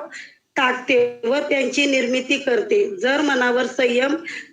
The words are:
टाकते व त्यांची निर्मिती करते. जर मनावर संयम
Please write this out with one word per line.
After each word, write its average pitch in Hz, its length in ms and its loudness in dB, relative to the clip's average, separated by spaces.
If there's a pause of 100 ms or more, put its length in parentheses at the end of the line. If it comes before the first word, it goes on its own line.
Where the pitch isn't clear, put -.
(560)
टाकते 247 680 0
व 247 120 0
त्यांची 285 500 0
निर्मिती 254 520 0
करते. 208 580 0
जर 254 240 0
मनावर 254 460 2
संयम 254 500 0 (360)